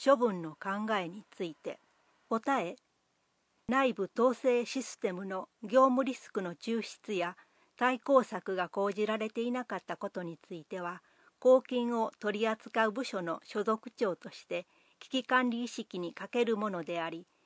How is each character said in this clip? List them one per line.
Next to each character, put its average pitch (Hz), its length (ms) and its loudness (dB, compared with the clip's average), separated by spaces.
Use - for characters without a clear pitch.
処 269 140 6
分 220 240 2
の 160 120 -8
考 208 420 -4
え 180 160 -2
に 196 200 -14
つ - 140 -8
い 160 100 -6
て。 - 240 -10
答 226 340 0
え。 175 120 -8
内 262 240 2
部 190 240 -4
統 233 180 6
制 240 300 2
シ 262 180 -4
ス - 160 -12
テ 196 140 -2
ム 185 140 -8
の 190 240 -8
業 254 260 6
務 254 160 2
リ 254 100 -2
ス - 160 -16
ク 208 100 -4
の 175 140 -4
抽 226 260 -4
出 - 320 -10
や 175 240 -2
対 247 240 2
抗 269 220 6
策 190 340 -4
が 175 140 0
講 202 200 0
じ 208 160 -2
ら 214 120 0
れ 220 100 -2
て 233 140 -4
い 240 80 -2
な 247 160 -4
か 202 100 -6
っ 180 100 -8
た 170 120 -6
こ 202 100 -6
と 185 140 -8
に 165 160 -8
つ - 160 -16
い 160 100 -12
て 185 160 -8
は、 175 220 -8
公 254 220 8
金 240 380 -2
を 220 200 0
取 208 200 -2
り 220 100 2
扱 220 380 0
う 214 60 0
部 247 120 -4
署 196 160 -6
の 165 240 -4
所 208 180 -4
属 220 280 -2
長 190 260 -2
と - 140 -16
し - 180 -18
て 175 180 -6
危 - 100 -20
機 262 120 -2
管 254 280 2
理 233 140 -2
意 226 40 -4
識 - 300 -8
に 170 160 -6
欠 196 160 -12
け 240 160 2
る 226 100 2
も 208 140 -2
の 175 120 -4
で 170 200 -4
あ 165 80 -4
り、 165 160 -10